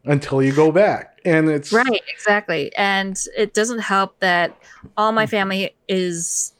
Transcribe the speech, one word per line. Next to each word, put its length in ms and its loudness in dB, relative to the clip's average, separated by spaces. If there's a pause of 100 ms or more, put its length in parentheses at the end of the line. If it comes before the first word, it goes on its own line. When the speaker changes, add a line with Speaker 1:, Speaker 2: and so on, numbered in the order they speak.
Speaker 1:
until 360 0
you 120 2
go 180 4
back. 540 0
And 240 2
it's 200 -4
Speaker 2:
Right, 380 2
exactly. 680 -2
And 420 -2 (180)
it 160 -2
doesn't 280 -2
help 400 -2
that 360 2 (400)
all 160 2
my 140 0
family 500 -4 (100)
is, 720 -4